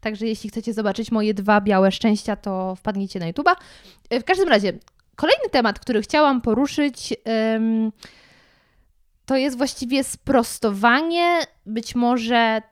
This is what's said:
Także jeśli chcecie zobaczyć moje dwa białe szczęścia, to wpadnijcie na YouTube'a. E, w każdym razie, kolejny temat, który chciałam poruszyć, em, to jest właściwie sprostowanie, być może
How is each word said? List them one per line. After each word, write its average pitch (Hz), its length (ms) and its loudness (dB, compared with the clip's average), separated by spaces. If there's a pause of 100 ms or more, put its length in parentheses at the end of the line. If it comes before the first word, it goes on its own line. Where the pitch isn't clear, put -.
Także 214 260 -6
jeśli 220 240 -6
chcecie 226 220 -6
zobaczyć 214 400 -4
moje 214 220 0
dwa 208 260 2
białe 190 320 4
szczęścia, 208 440 0
to 190 400 -6
wpadnijcie 196 440 -6
na 170 120 -6
YouTube'a. 339 220 2 (560)
E, 240 100 0
w 233 40 -14
każdym 370 240 2
razie, 208 240 4 (440)
kolejny 508 340 2
temat, 233 280 2
który 220 240 -2
chciałam 285 380 2
poruszyć, 262 760 -2 (100)
em, 220 680 0 (1300)
to 269 100 -2
jest 262 200 0
właściwie 262 480 -2
sprostowanie, 277 1400 0 (260)
być 220 280 -8
może 233 760 0